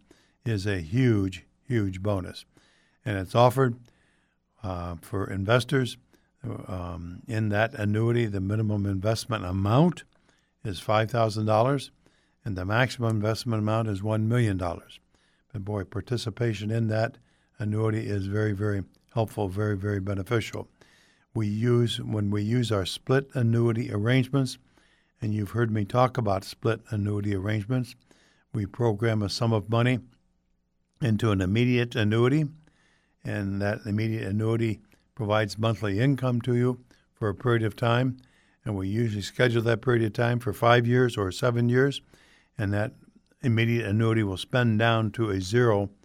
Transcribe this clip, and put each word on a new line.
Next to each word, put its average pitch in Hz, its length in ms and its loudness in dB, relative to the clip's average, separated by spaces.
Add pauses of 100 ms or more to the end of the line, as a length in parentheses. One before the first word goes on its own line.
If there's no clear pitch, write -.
(460)
is 104 220 -2
a 98 140 -2
huge, 101 640 0 (200)
huge 98 380 -2
bonus. 92 400 -4 (640)
And 101 120 -2
it's 90 160 -6
offered, 123 460 4 (840)
uh, 87 400 -8
for - 280 -6
investors. 120 680 0 (720)
Um, 87 600 -10
in 110 220 -2
that 104 260 0
annuity, 113 500 2
the 101 160 -4
minimum 104 440 0
investment 101 600 -2
amount 101 580 2 (600)
is 98 160 -6
five 107 280 2
thousand 110 360 0
dollars, 120 460 2 (520)
and 101 140 -6
the 90 80 -6
maximum 117 500 0
investment 110 460 -2
amount 110 260 0
is 101 160 -4
one 110 240 0
million 113 300 2
dollars. 85 420 -6 (540)
But 101 100 -10
boy, 98 220 -6
participation 107 840 -4
in 113 200 0
that 110 280 -2 (400)
annuity 110 500 -2
is 101 200 -4
very, 107 240 0
very 101 320 -2 (300)
helpful, 107 340 -2
very, 104 300 -2
very 101 240 -2
beneficial. 101 680 -4 (640)
We 110 140 -2
use, 120 520 2
when 110 300 -2
we 104 120 0
use 110 300 0
our 98 140 2
split 135 480 -2
annuity 117 580 2
arrangements, 127 680 0 (640)
and 110 120 -2
you've 104 180 -4
heard 113 200 0
me 107 140 0
talk 123 320 2
about 98 260 -2
split - 460 -2
annuity 104 460 -2
arrangements, 107 600 -4 (580)
we 104 120 -2
program 110 560 0
a 98 80 -2
sum 113 240 0
of 101 160 -2
money 120 300 2 (1000)
into 113 300 2
an 98 100 2
immediate 120 540 2
annuity, 120 500 4 (800)
and 101 380 -4
that 104 240 0
immediate 110 400 -2
annuity 110 540 0 (340)
provides 104 440 0
monthly 107 420 0
income 127 420 0
to 123 140 0
you 123 240 0 (340)
for 113 140 -4
a 98 80 -2
period 117 280 2
of 107 120 -2
time, 123 420 2 (460)
and 107 120 -4
we 95 120 -4
usually 107 340 -2
schedule 117 400 2
that 117 200 0
period 120 220 2
of 107 100 -2
time 120 260 0
for 107 140 -4
five 120 340 6
years 123 300 4
or 98 140 0
seven 120 360 0
years, 127 340 2 (560)
and 101 160 -2
that 104 200 -2 (480)
immediate 117 440 2
annuity 110 380 2
will 98 140 -2
spend 117 420 0
down 113 320 2
to 110 180 -4
a 98 120 -2
zero 101 480 2 (160)